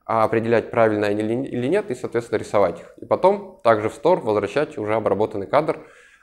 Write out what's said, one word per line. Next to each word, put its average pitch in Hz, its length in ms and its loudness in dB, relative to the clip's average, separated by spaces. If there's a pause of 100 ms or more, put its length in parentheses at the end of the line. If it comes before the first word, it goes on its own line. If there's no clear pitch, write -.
а, 113 180 2
определять, 113 480 2
правильно 107 360 2
они 104 160 -2
или, 110 100 -2 (140)
или 123 200 -4
нет, 202 240 -2
и, - 40 -4
соответственно, 113 440 -4
рисовать 101 400 0
их. - 220 -20
И - 40 -16
потом 196 580 0
также 110 260 4
в - 40 -12
стор 175 260 2
возвращать 113 580 -2
уже 107 160 -4
обработанный 104 540 -2
кадр, 156 380 0 (380)